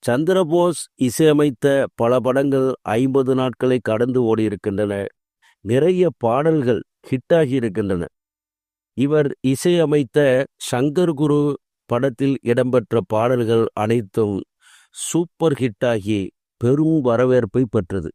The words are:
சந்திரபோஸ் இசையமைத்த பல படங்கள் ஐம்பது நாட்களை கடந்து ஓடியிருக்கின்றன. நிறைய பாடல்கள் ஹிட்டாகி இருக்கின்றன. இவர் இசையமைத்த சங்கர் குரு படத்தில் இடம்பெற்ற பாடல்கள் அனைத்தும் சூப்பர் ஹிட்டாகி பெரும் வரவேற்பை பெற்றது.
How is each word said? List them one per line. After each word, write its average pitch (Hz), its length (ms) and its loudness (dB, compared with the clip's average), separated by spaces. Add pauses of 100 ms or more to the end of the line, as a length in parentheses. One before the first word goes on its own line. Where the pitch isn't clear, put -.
சந்திரபோஸ் 170 760 0 (200)
இசையமைத்த 147 640 2 (300)
பல 120 240 2
படங்கள் 131 480 0 (240)
ஐம்பது 131 440 0
நாட்களை 127 460 0
கடந்து 120 420 0
ஓடியிருக்கின்றன. 104 720 -2 (720)
நிறைய 160 520 2
பாடல்கள் 123 640 0 (240)
ஹிட்டாகி 135 500 0
இருக்கின்றன. 101 480 -2 (960)
இவர் 143 340 0 (140)
இசையமைத்த 147 720 0 (460)
சங்கர் 147 500 0
குரு 147 280 0 (480)
படத்தில் 135 540 0
இடம்பெற்ற 120 640 0
பாடல்கள் 113 680 0
அனைத்தும் 107 600 -2 (600)
சூப்பர் 165 640 -2
ஹிட்டாகி 110 600 -2 (400)
பெரும் 156 420 0
வரவேற்பை 123 640 2
பெற்றது. 95 480 -4